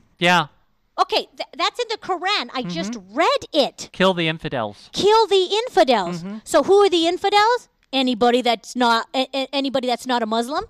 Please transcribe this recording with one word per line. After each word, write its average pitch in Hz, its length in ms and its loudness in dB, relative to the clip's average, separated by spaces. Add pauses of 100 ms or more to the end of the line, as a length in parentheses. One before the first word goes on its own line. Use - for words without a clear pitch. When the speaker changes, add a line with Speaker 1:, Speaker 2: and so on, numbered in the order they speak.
(180)
Speaker 1:
Yeah. 175 280 2 (520)
Speaker 2:
Okay, 349 280 0 (100)
th-, - 120 -10 (100)
that's 370 220 -4
in 480 100 -4
the 427 80 -4
Quran. 359 560 -4
I 262 80 -6
just 196 300 -6
Speaker 1:
Mm-hmm. 196 240 -14
Speaker 2:
read 440 260 2 (100)
it. 240 400 -2
Speaker 1:
Kill 185 220 2
the 170 140 -2
infidels. 139 640 -6
Speaker 2:
Kill 427 340 4
the 381 180 2 (220)
infidels. 220 560 0
Speaker 1:
Mm-hmm. 202 220 -12
Speaker 2:
So 311 180 2
who 381 220 4
are 392 40 4
the 330 180 2
infidels? 403 640 2 (240)
Anybody 247 500 2
that's 226 340 -2
not, 233 380 2
a-, 262 200 -2
a-, 269 180 -4
anybody 269 360 -2
that's 240 180 -4
not 247 160 -2
a 220 40 -2
Muslim. 240 440 -4